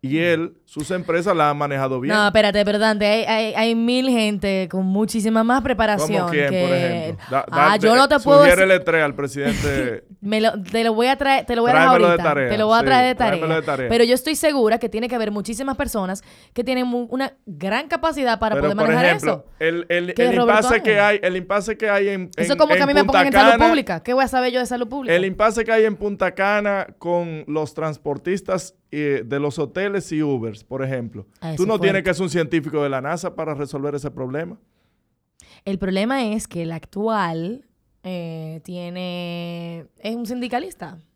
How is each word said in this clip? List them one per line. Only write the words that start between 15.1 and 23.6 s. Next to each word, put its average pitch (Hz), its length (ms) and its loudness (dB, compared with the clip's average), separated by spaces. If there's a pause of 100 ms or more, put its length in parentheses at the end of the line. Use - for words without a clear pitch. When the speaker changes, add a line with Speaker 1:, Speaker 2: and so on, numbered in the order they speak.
Speaker 2:
haber 220 160 -4
muchísimas 226 440 -6
personas 196 480 -6 (300)
que 240 100 -4
tienen 254 240 -2
mu-, 240 240 -4
una 262 220 -6 (120)
gran 196 440 -6
capacidad 285 500 -2
para 220 160 -2
Speaker 1:
Pero, 143 120 0
Speaker 2:
poder 202 100 -2
Speaker 1:
por 220 100 2
Speaker 2:
manejar - 180 2
Speaker 1:
ejemplo, 170 280 2
Speaker 2:
eso. - 120 -8 (140)
Speaker 1:
el, 165 300 -2
el, 175 240 -2
Speaker 2:
Que 240 160 2
Speaker 1:
el 233 80 2
Speaker 2:
Roberto 220 300 4
Speaker 1:
impasse 233 140 2
que 214 160 2
Speaker 2:
Ángel. 208 260 4
Speaker 1:
hay, 180 60 0
el 180 60 -4
impasse 202 420 -4
que 220 120 -2
hay 202 180 2
en, 185 300 -6
Speaker 2:
Eso 170 160 0
Speaker 1:
en, 175 40 0
Speaker 2:
como 302 140 6
que - 60 4
Speaker 1:
en - 60 4
Speaker 2:
a 277 40 2
mí 277 60 0
me 294 80 4
Speaker 1:
Punta 269 180 2
Speaker 2:
pongan 269 80 6
en 269 60 0
salud 208 180 8
Speaker 1:
Cana, 247 160 6